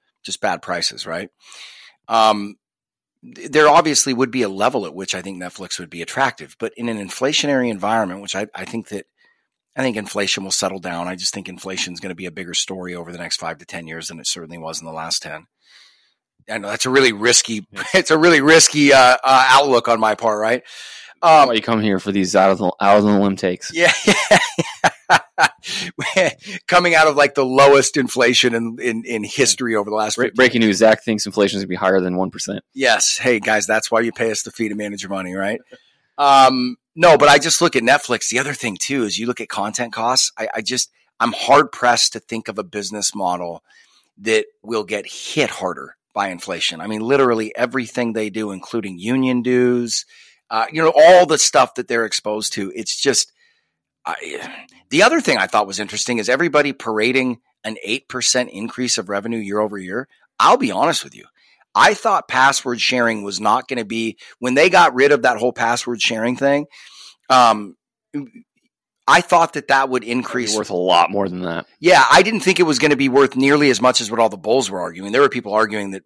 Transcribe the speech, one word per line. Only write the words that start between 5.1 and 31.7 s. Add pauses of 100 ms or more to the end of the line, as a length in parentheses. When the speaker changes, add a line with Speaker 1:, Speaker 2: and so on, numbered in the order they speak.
Speaker 1:
I
think
Netflix
would
be
attractive,
but
in
an
inflationary
environment,
which
I,
I
think
that, (680)
I
think
inflation
will
settle
down.
I
just
think
inflation
is
gonna
be
a
bigger
story
over
the
next
five
to
ten
years
than
it
certainly
was
in
the
last
ten. (1000)
I
know
that's
a
really
risky, (140)
<laughs>
it's
a
really
risky,
uh,
uh,
outlook
on
my
part,
right? (600)
Um,
Speaker 2:
Why
you
come
here
for
these
out
of
the,
out
of
the
limb
takes?
Speaker 1:
Yeah,
<laughs> (1040)
yeah. (380)
Coming
out
of,
like,
the
lowest
inflation
in,
in,
in
history
over
the
last
Speaker 2:
Bre-,
Speaker 1:
fifty
Speaker 2:
breaking
Speaker 1:
years.
Speaker 2:
news,
Zach
thinks
inflation
is
gonna
be